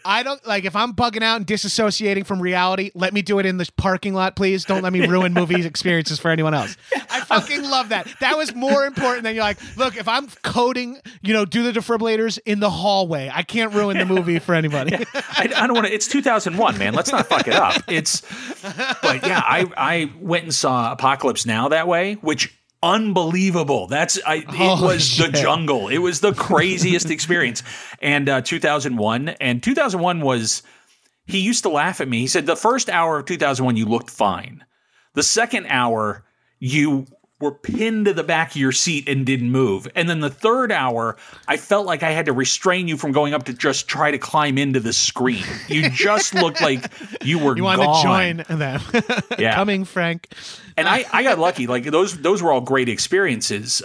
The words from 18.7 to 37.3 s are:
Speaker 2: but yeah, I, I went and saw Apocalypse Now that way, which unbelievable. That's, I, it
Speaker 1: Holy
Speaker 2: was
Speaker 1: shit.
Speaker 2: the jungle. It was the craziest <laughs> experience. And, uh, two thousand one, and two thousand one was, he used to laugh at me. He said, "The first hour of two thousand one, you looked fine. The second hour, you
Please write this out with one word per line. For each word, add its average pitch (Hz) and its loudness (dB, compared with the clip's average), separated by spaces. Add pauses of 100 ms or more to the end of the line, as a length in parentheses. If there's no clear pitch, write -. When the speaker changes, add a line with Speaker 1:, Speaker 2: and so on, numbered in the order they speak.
Speaker 2:
but 254 0
yeah, 175 2
I, 175 2
I 156 0
went 170 -2
and 156 -4
saw 123 0
Apocalypse 135 2
Now 113 0
that 160 2
way, 180 0
which 156 -4 (260)
unbelievable. 175 2
That's, 143 0
I, 156 2
it 156 -8
Speaker 1:
Holy 185 2
Speaker 2:
was 160 2
Speaker 1:
shit. 139 2
Speaker 2:
the 147 2
jungle. 147 2
It 135 0
was 180 0
the 202 4
craziest 175 2
<laughs> - -4
experience. 156 -2 (380)
And, 143 0
uh, 135 2
two 165 -4
thousand 143 0
one, 113 0
and 123 -2
two 262 0
thousand 240 0
one 175 0
was, 120 0 (640)
he 185 -2
used 226 0
to 202 0
laugh 160 0
at 135 -2
me. 117 0
He 127 0
said, 156 0
"The 160 2
first 240 0
hour 165 2
of 135 -8
two 175 -4
thousand 135 2
one, 123 2
you 110 2
looked 113 0
fine. - -2 (500)
The 147 0
second 226 0
hour, 117 0 (360)
you 139 0 (340)